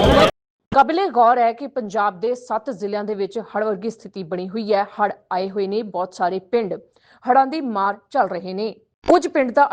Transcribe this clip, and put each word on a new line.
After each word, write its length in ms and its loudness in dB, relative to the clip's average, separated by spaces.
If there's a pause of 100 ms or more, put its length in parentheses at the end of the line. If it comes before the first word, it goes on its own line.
(720)
ਕਾਬਿਲੇ 380 4
ਗੌਰ 280 4
ਹੈ 140 4
ਕਿ 160 -10
ਪੰਜਾਬ 520 -4
ਦੇ 160 0
ਸੱਤ 340 -6
ਜ਼ਿਲ੍ਹਿਆਂ 340 -6
ਦੇ 100 -6
ਵਿੱਚ 240 -6
ਹੜ੍ਹ 260 -4
ਵਰਗੀ 260 -4
ਸਥਿਤੀ 340 -14
ਬਣੀ 240 -8
ਹੋਈ 240 -4
ਹੈ। 100 2 (120)
ਹੜ੍ਹ 180 -2 (200)
ਆਏ 180 -4
ਹੋਏ 160 -4
ਨੇ, 180 -4
ਬਹੁਤ 300 -6
ਸਾਰੇ 240 -2 (120)
ਪਿੰਡ 240 -2 (500)
ਹੜ੍ਹਾਂ 220 4
ਦੀ 140 -6
ਮਾਰ 380 -2 (120)
ਝੱਲ 180 0
ਰਹੇ 260 -8
ਨੇ। 200 -6 (320)
ਕੁਝ 220 4
ਪਿੰਡ 240 0
ਤਾਂ 200 4